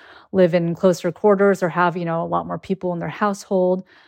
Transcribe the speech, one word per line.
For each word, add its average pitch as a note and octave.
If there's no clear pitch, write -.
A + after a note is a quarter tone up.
live F3+
in E3+
closer F3+
quarters, G3+
or E3+
have, F3
you F3+
know, E3
a F3
lot E3+
more F3
people F3+
in E3+
their E3
household, F#3+